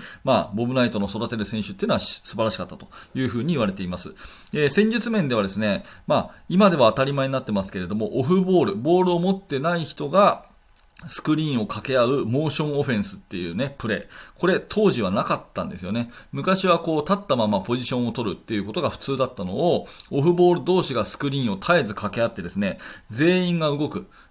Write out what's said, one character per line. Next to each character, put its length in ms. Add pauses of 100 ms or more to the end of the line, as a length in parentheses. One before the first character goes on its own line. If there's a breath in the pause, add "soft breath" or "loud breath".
(240 loud breath)
ま 260
あ、 40
ボ 100
ブ 80
ナ 140
イ 40
ト 100
の 60
育 220
て 80
る 80
選 160
手 120
っ 20
て 100
い 0
う 40
の 80
は 40
し-、 240
素 120
晴 80
ら 60
し 60
か 80
っ 20
た 120
と 100 (260 loud breath)
い 100
う 40
ふ 120
う 20
に 100
言 80
わ 60
れ 80
て 80
い 60
ま 100
す。 160 (360 loud breath)
で、 200
戦 200
術 200
面 180
で 60
は 80
で 60
す 120
ね、 240 (220 loud breath)
ま 100
あ、 140 (180 loud breath)
今 220
で 80
は 140
当 100
た 20
り 80
前 140
に 80
な 60
っ 40
て 80
ま 100
す 80
け 80
れ 80
ど 80
も、 240
オ 40
フ 180
ボ 220
ー 60
ル、 60
ボ 280
ー 20
ル 80
を 60
持 140
っ 60
て 220
な 160
い 80
人 240
が、 380 (600)
ス 140
ク 160
リ 160
ー 60
ン 20
を 80
掛 180
け 100
合 100
う 200
モ 240
ー 0
シ 100
ョ 140
ン 60
オ 20
フ 80
ェ 80
ン 60
ス 140
っ 20
て 160
い 120
う 60
ね、 240
プ 80
レ 80
ー。 120 (280 loud breath)
こ 140
れ 100
当 320
時 100
は 120
な 100
か 140
っ 60 (120)
た 80
ん 60
で 80
す 100
よ 60
ね。 180 (220 loud breath)
昔 340
は 140
こ 180
う 40
立 100
っ 120
た 120
ま 100
ま 140
ポ 160
ジ 80
シ 100
ョ 40
ン 100
を 40
取 200
る 20
っ 20
て 180
い 40
う 60
こ 80
と 100
が 80
普 80
通 180
だ 100
っ 80
た 100
の 100
を、 320 (240 loud breath)
オ 120
フ 100
ボ 180
ー 80
ル 60
同 180
士 120
が 100
ス 120
ク 140
リ 140
ー 60
ン 20
を 40
絶 180
え 100
ず 100
掛 180
け 80
合 60
っ 60
て 100
で 60
す 80
ね、 220 (320 loud breath)
全 380
員 120
が 80
動 200
く、 200 (220 loud breath)